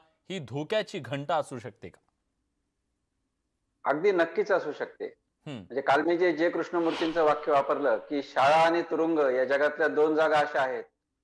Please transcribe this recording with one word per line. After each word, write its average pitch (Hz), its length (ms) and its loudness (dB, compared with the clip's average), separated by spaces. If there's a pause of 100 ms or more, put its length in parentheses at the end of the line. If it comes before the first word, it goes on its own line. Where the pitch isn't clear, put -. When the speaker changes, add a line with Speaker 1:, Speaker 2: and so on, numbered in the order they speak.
(300)
Speaker 1:
ही 190 100 -8
धोक्याची 151 600 -6
घंटा 143 360 -4
असू 139 240 -4
शकते 107 300 -16
का? - 80 -20 (1900)
Speaker 2:
अगदी 151 260 2
नक्कीच 180 400 0
असू 156 200 0
शकते. - 340 -10 (420)
Speaker 1:
हम्म. 143 100 -12
Speaker 2:
म्हणजे 107 240 -8
काल 139 200 4
मी 170 160 2
जे, 175 160 2
जे 165 160 0
कृष्णमूर्तींचं 165 760 -2
वाक्य 151 280 2
वापरलं 139 460 2
की 143 260 -6
शाळा 139 320 2
आणि 165 260 4
तुरुंग 165 380 -2
या 131 260 2
जगातल्या 147 420 0
दोन 151 280 2
जागा 151 240 2
अशा 147 220 0
आहेत 127 220 -4 (400)